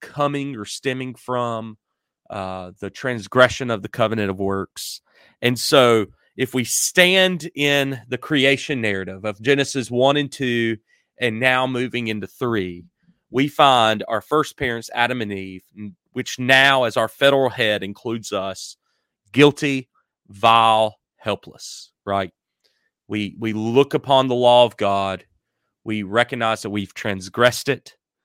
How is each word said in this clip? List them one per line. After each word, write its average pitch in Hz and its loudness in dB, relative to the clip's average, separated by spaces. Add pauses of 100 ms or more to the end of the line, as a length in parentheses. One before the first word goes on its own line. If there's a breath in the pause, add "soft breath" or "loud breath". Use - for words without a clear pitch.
coming 143 -4
or 104 -10
stemming 131 -8
from, 117 -6 (540)
uh, 92 -10
the 101 -10
transgression 123 2
of 107 -4
the 107 -10
covenant 107 -2
of 95 -8
works. 98 -8 (400 soft breath)
And 123 0
so 120 4 (300)
if 131 -4
we 127 0
stand 180 0
in 143 0
the 127 -4
creation 135 0
narrative 95 -4
of 107 -6
Genesis 135 0
one 131 2
and 143 -4
two, 117 -2 (400)
and 113 -2
now 127 2
moving 123 -4
into 107 -6
three, 92 -4 (460)
we 131 2
find 120 4
our 107 -2
first 151 -2
parents, 117 -6
Adam 120 0
and 104 -6
Eve, 95 -10 (120)
n-, 104 -14 (180)
which - -8
now 135 6
as 110 -2
our 113 2
federal 139 2
head 107 0
includes 107 -8
us, 95 -8 (540)
guilty 143 0 (400)
vile, 110 2 (180)
helpless, - -10 (140)
right? 98 -4 (760)
We, 107 -6
we 110 -4
look 117 2
upon 131 2
the 123 -2
law 123 6
of 113 0
God. 98 -2 (600)
We 110 -6
recognize 113 0
that 104 -8
we've 101 -6
transgressed 107 0
it. - -6 (280)